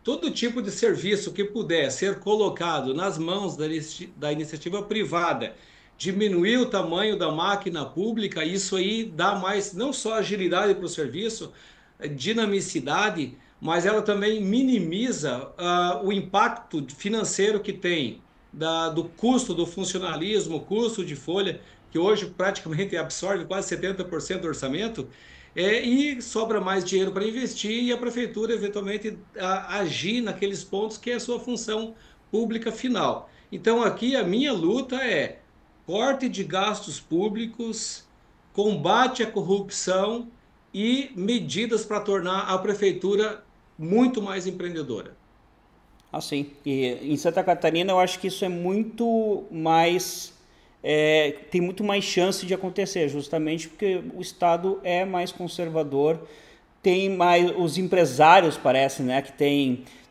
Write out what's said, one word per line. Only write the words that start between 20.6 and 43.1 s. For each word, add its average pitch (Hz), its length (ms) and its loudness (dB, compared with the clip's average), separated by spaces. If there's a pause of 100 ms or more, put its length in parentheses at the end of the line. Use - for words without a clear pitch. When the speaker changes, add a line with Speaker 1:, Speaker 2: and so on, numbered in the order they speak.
Speaker 1:
custo 220 440 -2
de 147 100 -8
folha, 180 460 -4 (300)
que - 80 -4
hoje 202 260 2
praticamente 185 720 -4
absorve 175 480 -4
quase 196 240 -6
setenta 185 340 -4
por 170 200 -6
cento 185 180 -6
do 170 80 -6
orçamento, 151 580 -4 (480)
é, 196 280 2
e 262 400 2
sobra 220 360 -2
mais 190 260 0
dinheiro 185 280 0
pra 196 140 -2
investir 226 560 -4
e 247 100 2
a 233 60 -2
prefeitura 233 560 -2
eventualmente 208 640 -4 (200)
a-, 190 420 -2
agir 175 420 -2
naqueles 202 420 -4
pontos 214 320 -4
que - 140 -8
é 240 60 -2
a 233 40 -4
sua 240 180 -4
função 226 560 -6 (360)
pública 220 420 -2
final. 190 560 0 (240)
Então 226 300 2
aqui 233 340 2
a 233 80 2
minha 240 300 2
luta 233 420 0
é 196 440 -2 (440)
corte 254 460 0
de 185 140 -4
gastos 185 540 -2
públicos, 220 1080 -4 (480)
combate 214 680 2
à 220 40 -2
corrupção 196 1000 0 (440)
e 247 420 0
medidas 214 720 -2
pra 208 160 -2
tornar 190 420 0
a 190 140 0
prefeitura 202 880 0 (320)